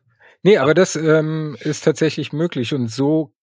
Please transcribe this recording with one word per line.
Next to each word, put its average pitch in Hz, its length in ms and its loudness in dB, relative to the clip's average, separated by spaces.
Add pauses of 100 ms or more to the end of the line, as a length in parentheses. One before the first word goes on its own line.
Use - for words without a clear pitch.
(420)
Nee, 196 160 6
aber 143 160 2
das, 180 220 2
ähm, 156 640 0
ist - 240 -6
tatsächlich 151 500 -2
möglich 147 400 -4
und 123 140 -4
so 143 440 0 (100)